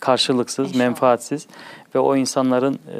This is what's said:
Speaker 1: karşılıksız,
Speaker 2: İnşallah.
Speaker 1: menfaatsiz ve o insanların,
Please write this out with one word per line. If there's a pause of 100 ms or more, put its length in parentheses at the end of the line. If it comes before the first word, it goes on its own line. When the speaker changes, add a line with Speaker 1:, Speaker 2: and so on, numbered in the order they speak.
Speaker 1:
karşılıksız,
Speaker 2:
İnşallah.
Speaker 1:
menfaatsiz (480)
ve
o
insanların, (220)